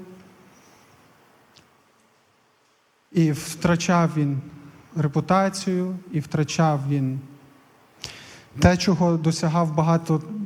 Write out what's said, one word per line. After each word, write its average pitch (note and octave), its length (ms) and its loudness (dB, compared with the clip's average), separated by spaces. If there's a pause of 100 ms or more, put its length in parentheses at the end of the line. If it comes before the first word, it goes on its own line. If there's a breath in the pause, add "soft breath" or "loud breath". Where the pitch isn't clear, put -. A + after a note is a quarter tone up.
(3000)
і E3 200 4
втрачав E3+ 840 0
він C#3+ 240 0 (560)
репутацію, F3+ 1000 0 (160)
і D#3 80 -2
втрачав D3+ 680 0
він C3+ 320 0 (1400 loud breath)
те, F3 180 4
чого F3 400 2
досягав E3 580 0
багато D#3+ 480 0 (240)